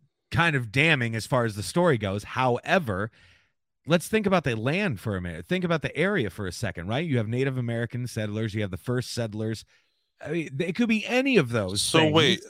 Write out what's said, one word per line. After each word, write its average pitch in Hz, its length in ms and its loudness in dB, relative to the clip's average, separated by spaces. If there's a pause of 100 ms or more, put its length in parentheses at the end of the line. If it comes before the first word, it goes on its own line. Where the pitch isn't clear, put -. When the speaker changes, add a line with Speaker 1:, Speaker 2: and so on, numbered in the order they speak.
(300)
Speaker 1:
kind 165 260 2
of 117 160 -4
damning 135 420 2
as 110 120 -4
far 123 180 2
as 110 100 -2
the 104 80 -6
story 175 340 2
goes. 101 280 -2
However, 123 880 0 (760)
let's 165 220 2
think 220 180 0
about 185 160 4
the 120 140 0
land 139 420 0
for 107 180 -4
a 90 40 -2
minute. 87 260 -8
Think 180 160 0
about 165 200 0
the - 140 -6
area 170 320 0
for 95 200 -6
a 87 40 -6
second, 87 360 -6
right? 139 180 -2
You 131 120 2
have 107 100 0
Native 131 280 -2
American 120 520 -4
settlers. 107 440 -4
You 107 100 -2
have 95 100 -4
the 92 40 -4
first 123 360 -4
settlers. 110 520 -4 (600)
I 135 60 -8
mean, 156 280 -4
it 170 160 -2
could 233 140 2
be 214 180 0
any 254 300 2
of 135 140 4
those 101 320 0
Speaker 2:
So - 180 4
Speaker 1:
things. 156 140 4
Speaker 2:
wait, 147 360 6